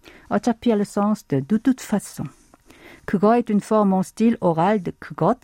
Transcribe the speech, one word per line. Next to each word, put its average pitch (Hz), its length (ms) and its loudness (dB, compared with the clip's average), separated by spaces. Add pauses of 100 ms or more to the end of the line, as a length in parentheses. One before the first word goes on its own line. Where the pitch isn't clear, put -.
(300)
어차피 226 420 0
a 214 40 2
le 202 80 0
sens 208 440 -2
de 139 120 0
de 208 180 0
toute 262 240 0
façon. - 420 -6 (800)
그거 208 300 2
est 240 140 -2
une 208 100 2
forme 208 320 2
en 190 100 2
style 226 380 0
oral 180 420 0
de - 80 -8
그것, 170 540 -2